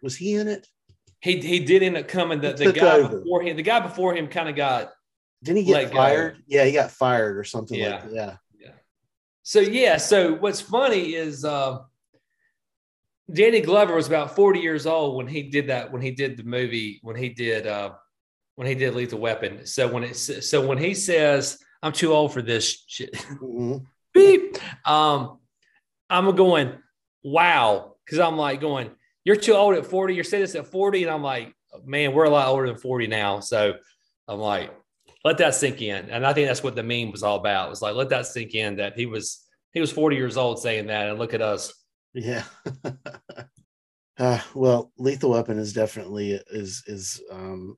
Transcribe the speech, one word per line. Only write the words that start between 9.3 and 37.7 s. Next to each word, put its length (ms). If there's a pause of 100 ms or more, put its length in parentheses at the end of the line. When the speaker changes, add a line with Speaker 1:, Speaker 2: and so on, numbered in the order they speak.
Speaker 2:
So, 160
yeah, 380
so 380
what's 260
funny 540
is, 300
uh, 340 (1500)
Danny 300
Glover 320
was 140
about 280
forty 240
years 280
old 280
when 120
he 160
did 240
that, 240
when 100
he 80
did 260
the 80
movie, 600
when 120
he 140
did, 380
uh, 240 (640)
when 120
he 60
did 220
Lethal 240
Weapon. 480
So 200
when 160
it 80
s-, 380
so 160
when 140
he 160
says, 640 (240)
"I'm 100
too 180
old 220
for 80
this 460
shit," 260
<laughs> 260
Speaker 1:
Mm-hmm. 460 (300)
Speaker 2:
beep, 420 (300)
um, 500 (720)
I'm 260
going, 380 (500)
"Wow." 760 (120)
'Cause 80
I'm, 180
like, 260
going, 280 (340)
"You're 120
too 180
old 220
at 100
forty. 300
You're 80
saying 180
this 140
at 100
forty." 380
And 80
I'm 100
like, 320 (320)
"Man, 280
we're 100
a 80
lot 160
older 180
than 120
forty 280
now." 360
So 340 (520)
I'm 120
like, 340 (500)
"Let 140
that 160
sink 300
in." 260
And 160
I 80
think 140
that's 160
what 120
the 60
meme 300
was 100
all 160
about. 300
It 20
was 140